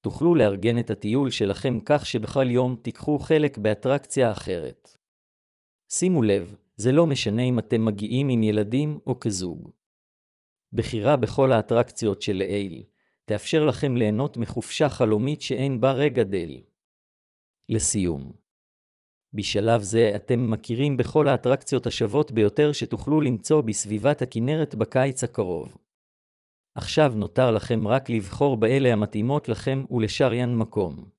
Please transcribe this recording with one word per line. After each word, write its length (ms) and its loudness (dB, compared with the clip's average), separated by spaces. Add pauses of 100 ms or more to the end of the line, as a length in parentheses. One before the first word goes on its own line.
תוכלו 340 2
לארגן 440 2
את 120 -4
הטיול 400 -2
שלכם 540 -2
כך 220 2
שבכל 440 -2
יום 260 0
תיקחו 420 -4
חלק 400 2
באטרקציה 720 0
אחרת. 640 -10 (960)
שימו 300 2
לב, 340 0 (200)
זה 160 0
לא 140 6
משנה 360 0
אם 160 2
אתם 260 0
מגיעים 440 -2
עם 140 2
ילדים 640 0
או 140 -4
כזוג. 500 -6 (1000)
בחירה 440 0
בכל 360 2
האטרקציות 680 0
שלעיל 640 -4 (400)
תאפשר 400 0
לכם 320 0
ליהנות 400 0
מחופשה 520 -2
חלומית 540 0
שאין 380 -4
בה 120 2
רגע 320 2
דל. 360 -6 (1080)
לסיום, 640 -2 (1000)
בשלב 500 0
זה 340 2
אתם 340 -2
מכירים 460 -2
בכל 320 2
האטרקציות 580 0
השוות 460 -2
ביותר 400 2
שתוכלו 480 -2
למצוא 400 2
בסביבת 600 -2
הכנרת 520 -2
בקיץ 500 0
הקרוב. 520 -6 (1000)
עכשיו 420 2
נותר 340 0
לכם 380 0
רק 220 0
לבחור 460 0
באלה 360 2
המתאימות 560 -2
לכם 420 -2
ולשריין 680 0
מקום. 640 -4